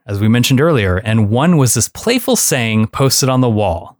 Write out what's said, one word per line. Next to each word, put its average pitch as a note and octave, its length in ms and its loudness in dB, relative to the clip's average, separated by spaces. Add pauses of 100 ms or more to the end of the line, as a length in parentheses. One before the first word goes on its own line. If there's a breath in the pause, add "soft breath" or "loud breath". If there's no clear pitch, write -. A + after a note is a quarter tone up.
as G2+ 140 -8
we G#2 80 0
mentioned B2 340 2
earlier, A2+ 360 2
and G#2+ 340 0
one D3+ 280 2
was B2+ 160 2
this A2 140 -2
playful B3 460 -2
saying A2 540 0
posted C3+ 400 0
on C3 120 2
the B2+ 80 2
wall. G#2 520 -2